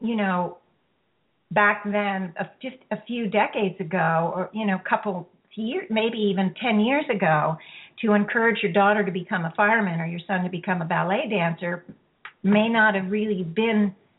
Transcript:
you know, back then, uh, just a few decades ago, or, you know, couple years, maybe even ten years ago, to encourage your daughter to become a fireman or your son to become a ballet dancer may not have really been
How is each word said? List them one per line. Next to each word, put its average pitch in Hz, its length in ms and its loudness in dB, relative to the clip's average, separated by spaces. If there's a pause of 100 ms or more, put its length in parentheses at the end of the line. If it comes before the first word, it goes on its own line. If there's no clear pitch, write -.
you 226 160 -2
know, 180 420 -2 (920)
back 208 340 4
then, 202 540 -2
uh, 180 60 -4 (160)
just 254 160 -12 (140)
a 208 60 -4 (100)
few 233 220 -4
decades 202 520 0
ago, 165 540 0
or, 180 180 -4
you 214 140 -4
know, 190 120 0 (100)
couple 190 400 -4 (260)
years, 254 340 -6
maybe 220 300 0
even 190 420 2
ten 214 200 2
years 277 240 2 (100)
ago, 156 420 0 (460)
to 220 100 2
encourage 220 500 2
your 190 100 0
daughter 208 320 4
to 185 80 -4
become 180 320 -4
a 165 120 -6
fireman 202 440 2
or 160 60 -4
your 170 200 -6
son 185 160 0
to 180 80 -2
become 175 320 -2
a - 20 -4
ballet 175 460 0
dancer 175 540 -2 (580)
may 208 260 4
not 214 260 4
have 190 160 -2
really 208 320 -2
been 208 520 2 (240)